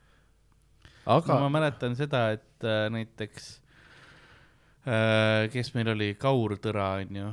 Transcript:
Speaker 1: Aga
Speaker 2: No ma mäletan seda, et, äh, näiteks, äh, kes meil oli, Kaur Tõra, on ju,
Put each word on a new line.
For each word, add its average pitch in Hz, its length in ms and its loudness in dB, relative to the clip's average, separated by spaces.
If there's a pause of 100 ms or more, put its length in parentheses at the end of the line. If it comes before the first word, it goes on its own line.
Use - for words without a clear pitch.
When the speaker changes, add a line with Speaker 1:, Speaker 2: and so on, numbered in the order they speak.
(1080)
Speaker 1:
Aga 156 280 4
Speaker 2:
No 139 140 2
ma 151 100 0
mäletan 127 400 -2
seda, 135 380 0
et, - 100 -18 (160)
äh, 107 320 0
näiteks, - 600 -10 (1300)
äh, 110 640 2
kes 123 240 -6
meil 113 220 0
oli, 104 180 0
Kaur 117 480 0
Tõra, 98 400 -2
on 98 140 -10
ju, 98 160 -8